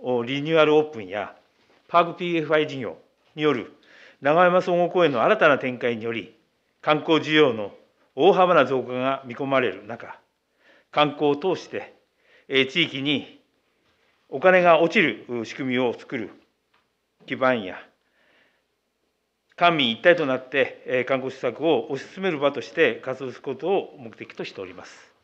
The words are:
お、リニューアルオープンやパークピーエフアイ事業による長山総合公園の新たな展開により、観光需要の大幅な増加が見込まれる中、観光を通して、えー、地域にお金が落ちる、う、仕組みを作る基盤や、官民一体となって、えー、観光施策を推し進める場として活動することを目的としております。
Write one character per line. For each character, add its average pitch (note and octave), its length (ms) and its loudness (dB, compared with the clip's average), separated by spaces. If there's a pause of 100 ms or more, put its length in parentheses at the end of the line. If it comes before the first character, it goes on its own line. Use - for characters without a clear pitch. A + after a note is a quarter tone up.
お、 B2 220 -2
リ C3+ 180 -6
ニ D3+ 100 -4
ュ D#3+ 40 2
ー D#3 60 6
ア D3+ 40 6
ル D3+ 100 4
オ D#3 60 6
ー - 40 4
プ A#2 140 -14
ン G2 80 -14
や G2 280 -8 (540)
パ E3+ 100 2
ー E3+ 140 0
ク - 40 -20
ピ F3+ 80 -8 (100)
ー E3 40 0
エ - 20 -2
フ D3+ 120 -4
ア D3+ 60 4
イ D3+ 80 -2
事 C3+ 120 -10
業 G2 180 -8 (380)
に D3+ 80 -6
よ D3+ 80 4
る A2 220 -4 (480)
長 D#3 240 4
山 F3+ 160 2
総 F3+ 160 0
合 G3+ 120 0
公 F3+ 140 2
園 D3+ 80 4
の A2+ 120 0
新 G3+ 140 4
た F3 120 4
な C3+ 100 2
展 B2+ 180 -6
開 A#2+ 200 -4
に A2 80 -10
よ A#2 80 -6
り、 G2 200 -12 (480)
観 D3+ 180 0
光 D#3 180 2
需 D3 160 -4
要 D3+ 200 6
の G#2 200 -10 (420)
大 D#3+ 160 4
幅 F3+ 240 4
な C#3+ 100 6
増 C3+ 160 -2
加 A#2+ 120 -8
が C3 320 -4
見 A#2 100 -14
込 C#3 100 -8
ま C3+ 140 0
れ A#2 120 0
る G2 140 -12
中、 A2+ 320 -16 (760)
観 D3 200 2
光 D3 200 0
を C#3 40 0
通 F3+ 260 -4
し - 80 -20
て、 - 240 -12 (540)
え C3+ 140 2
ー、 C3 80 0
地 E3+ 140 0
域 C3+ 180 -8
に C#3 400 -4 (880)
お C3+ 100 -8
金 F#3 220 4
が E3+ 200 6
落 E3+ 100 2
ち A3 100 2
る、 C3+ 260 -2
う、 A#2 180 -6
仕 - 100 -14
組 C3 160 -6
み B2 80 0
を A#2+ 140 0
作 - 240 -12
る G2 140 -8 (960)
基 C3+ 100 -10
盤 B2 280 -2
や、 F2+ 140 -12 (1800)
官 F3 220 4
民 B2+ 140 0
一 A2 100 -6
体 F3 140 6
と E3 100 -2
な C3 120 -2
っ - 120 -12
て、 - 360 -2
え B2+ 160 -2
ー、 A#2 40 -4
観 C3 140 -2
光 B2+ 120 -8
施 - 60 -14
策 B2 240 -6
を C#3 300 0
推 C3+ 60 -6
し - 180 -14
進 F#3+ 80 -12
め F#3+ 80 -2
る D3+ 80 -4
場 C#3+ 120 2
と C3+ 100 -8
し - 100 -12
て C3+ 240 2
活 C3 280 -10
動 C3 60 -8
す A#2 80 -14
る - 60 -20
こ C#3 120 -6
と D3+ 120 -8
を F3+ 320 -4
目 A#2 160 -16
的 - 180 -18
と F#3+ 100 -12
し - 80 -14
て - 100 -14
お F#2+ 40 -12
り F#2 80 -16
ま F2 120 -18
す。 - 260 -20 (120)